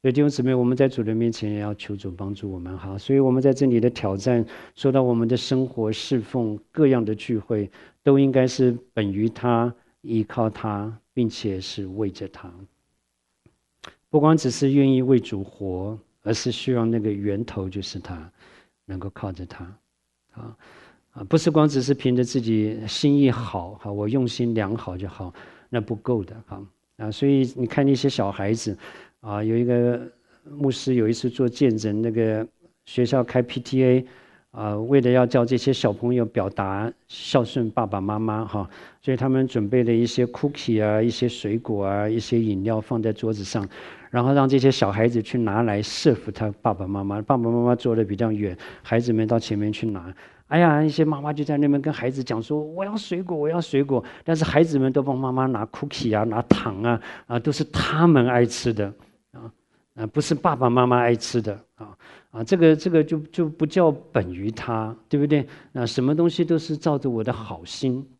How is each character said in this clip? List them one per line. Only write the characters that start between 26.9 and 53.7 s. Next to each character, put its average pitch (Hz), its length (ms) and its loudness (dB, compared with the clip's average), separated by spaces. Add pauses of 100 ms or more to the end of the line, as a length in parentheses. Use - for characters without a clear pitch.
啊， 110 120 -6
所 139 180 0
以 135 280 4
你 123 100 -2
看 135 180 0
那 139 100 4
些 135 140 0
小 101 240 -2
孩 101 220 -2
子， 107 240 -6 (420)
啊， 104 240 -6
有 110 100 0
一 120 120 2
个 120 340 2 (440)
牧 143 260 -2
师 127 240 -2
有 113 120 4
一 113 60 2
次 120 160 -4
做 123 180 0
见 120 300 2
证， 107 240 -2
那 113 100 -2
个 110 360 0 (400)
学 - 180 0
校 127 180 2
开 123 200 0
P 123 180 -4
T 131 240 0
A， 127 220 4 (440)
啊， 107 280 -6
为 127 240 2
了 123 80 4
要 127 160 6
叫 120 180 2
这 123 140 0
些 135 120 0
小 120 220 2
朋 120 220 -2
友 120 100 2
表 101 240 -2
达 101 420 -4 (160)
孝 - 380 0
顺 113 260 -2
爸 117 140 0
爸 101 160 -4
妈 107 180 -2
妈， 110 280 -2
哈， 101 240 -6 (320)
所 135 100 -2
以 127 40 2
他 131 120 -2
们 131 180 2
准 110 220 -2
备 123 160 2
了 117 80 2
一 117 140 4
些 123 200 0
cookie 120 560 -2
啊， 107 200 2
一 117 80 2
些 120 180 -2
水 113 300 -4
果 104 260 -4
啊， 101 240 0
一 113 100 -2
些 117 220 0
饮 101 240 -2
料 110 160 0
放 113 220 -4
在 110 100 0
桌 110 180 -4
子 104 140 -6
上， 98 240 -4 (420)
然 120 140 0
后 135 80 4
让 135 160 4
这 135 100 4
些 135 120 6
小 104 200 2
孩 107 160 2
子 120 140 2
去 - 160 -6
拿 113 280 0
来 104 180 0
serve - 500 0
他 107 180 -4 (120)
爸 110 100 2
爸 95 140 -6
妈 98 180 -4
妈。 101 160 -4
爸 131 160 0
爸 117 140 0
妈 117 120 2
妈 123 120 4
坐 120 200 0
得 113 80 2
比 101 140 -2
较 110 160 0
远， 104 240 -4 (260)
孩 117 160 0
子 120 140 0
们 110 160 2
到 113 100 2
前 110 200 -4
面 107 120 -2
去 110 160 -6
拿。 92 280 -8 (340)
哎 160 120 2
呀， 156 200 6
一 156 80 2
些 156 160 2
妈 151 160 0
妈 151 120 -6
就 147 100 -4
在 143 140 -2
那 147 100 2
边 143 160 2
跟 151 100 -2
孩 127 160 -4
子 135 140 -4
讲 113 180 -4
说 151 220 -4
：“我 165 220 -8
要 208 120 -6
水 185 240 -6
果， 175 160 -6
我 147 120 -2
要 170 120 0
水 143 220 0